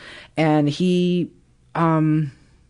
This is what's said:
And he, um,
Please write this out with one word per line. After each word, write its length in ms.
And 340
he, 600
um, 560